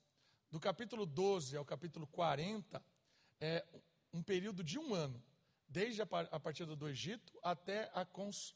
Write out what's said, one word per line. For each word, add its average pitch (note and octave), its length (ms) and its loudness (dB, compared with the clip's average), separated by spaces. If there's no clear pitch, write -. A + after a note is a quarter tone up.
Do D#3+ 80 -4
capítulo A#3+ 460 0
doze D#3+ 500 4
ao C#3+ 80 -2
capítulo D#3 420 -6
quarenta, E3+ 800 2
é D#3+ 260 0
um E3+ 100 -4
período F#3+ 400 0
de E3 160 -2
um D4+ 160 0
ano, C#3 300 0
desde G3+ 360 0
a G#3 40 2
par-, E3+ 280 2
a D3+ 60 0
partida D#3 360 -4
do D3 140 -2
Egito C#3+ 520 -4
até G3 520 0
a F#3 120 2
cons-, - 500 -6